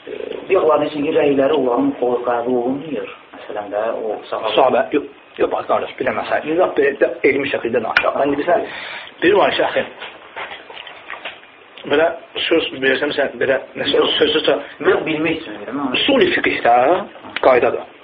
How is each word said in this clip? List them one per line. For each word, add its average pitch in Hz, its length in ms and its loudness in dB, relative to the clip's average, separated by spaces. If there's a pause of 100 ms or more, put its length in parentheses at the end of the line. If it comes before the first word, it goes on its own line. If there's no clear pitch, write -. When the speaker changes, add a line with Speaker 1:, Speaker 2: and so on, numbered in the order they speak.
Speaker 1:
e, - 120 -14 (300)
bir 190 140 2
Allah 151 240 4
desin 147 220 -2
ki, 156 100 -2
rəyləri 143 400 4
onların 135 440 2
o 123 200 0
qəbul 120 380 -2
olunmuyor. 127 540 -4 (220)
Məsələn 104 380 -10
də, 101 140 -2 (120)
o 107 280 -6
sahabə 107 300 -6
Speaker 2:
Sahabə, 123 360 4
yox, 147 160 -2 (300)
yox, - 160 0
bax, - 160 -4
qardaş, 104 300 -2
bir - 100 -2
dənə 113 120 -2
məsələ. - 260 -4
Nizad 165 300 0
belə 143 240 2
də - 100 4 (120)
elmi 139 280 2
şəkildə 117 320 -2
danışaq. - 340 0
Mən 139 160 2
bilirsən, 151 380 0 (480)
bir 175 180 4
var 156 160 4
ki, - 120 -2
əxi, - 200 0 (2000)
belə 147 220 4 (300)
söz 147 340 0
bilirsən, 135 380 0
məsələn, 131 280 -2
belə, 127 220 0 (140)
məsələn, 147 400 0
sözü 151 280 2
də 147 140 2 (240)
Speaker 1:
Yox, 180 240 2
bilmək 160 340 -2
üçün - 160 -12
deyirəm, 104 280 -10
amma 139 120 -4
Speaker 2:
usul-i 208 380 4
fiqhdə - 460 2 (640)
qaydadır. 123 520 4 (140)